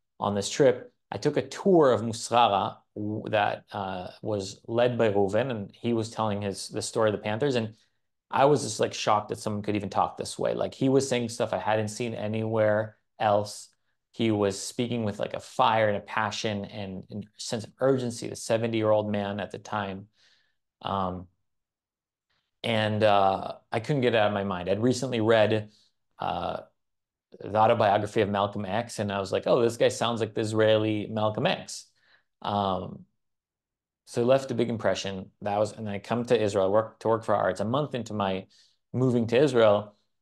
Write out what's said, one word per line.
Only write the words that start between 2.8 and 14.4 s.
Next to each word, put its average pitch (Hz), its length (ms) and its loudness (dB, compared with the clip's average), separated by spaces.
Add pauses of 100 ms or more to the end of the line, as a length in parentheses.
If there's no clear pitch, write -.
w-, 107 360 -6
that, 107 420 0
uh, 95 360 -8 (140)
was 104 440 -6
led 117 300 0
by 113 140 2
Reuven, 101 400 2
and 104 240 -6
he 117 180 -2
was 110 180 -2
telling 104 320 -2
his, 98 260 -6
the 104 140 -8
story 110 280 0
of 101 60 0
the 101 60 -8
Panthers. 117 320 -2
And 113 200 -2 (560)
I 131 160 4
was 143 160 6
just, 113 180 -4
like, 113 140 0
shocked 104 340 0
that 113 100 -6
someone 104 240 -4
could 104 140 -2
even 98 140 -4
talk 95 260 0
this - 220 -8
way. 117 160 0
Like, 101 200 -4
he 135 140 0
was 131 200 4
saying 120 200 -2
stuff 113 240 -4
I 92 60 -2
hadn't 107 300 -2
seen 113 260 -8
anywhere 110 840 0 (220)
else. 104 500 0 (440)
He 113 180 0
was 101 280 2